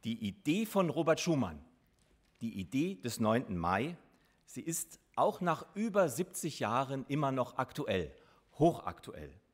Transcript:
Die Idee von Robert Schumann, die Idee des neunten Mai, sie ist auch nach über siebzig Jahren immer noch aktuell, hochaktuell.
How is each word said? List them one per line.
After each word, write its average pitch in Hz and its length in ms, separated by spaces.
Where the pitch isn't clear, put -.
Die 110 200
Idee 156 420
von 190 220
Robert 151 320
Schumann, 104 400
die 107 200
Idee 147 340
des 117 240
neunten 110 400
Mai, 101 380
sie - 160
ist - 380
auch 170 260
nach 170 320
über 202 340
siebzig 151 520
Jahren 127 480
immer 139 220
noch 131 280
aktuell, 101 520
hochaktuell. 85 760